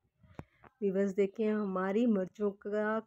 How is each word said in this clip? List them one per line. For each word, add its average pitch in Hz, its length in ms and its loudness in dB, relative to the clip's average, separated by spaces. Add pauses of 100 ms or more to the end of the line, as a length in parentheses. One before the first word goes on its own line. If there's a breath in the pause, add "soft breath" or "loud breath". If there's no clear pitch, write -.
(840 soft breath)
व्यूअर्स, 196 280 0
देखें 202 380 0
हमारी 196 580 0
मिर्चों 202 460 0
का 214 540 -2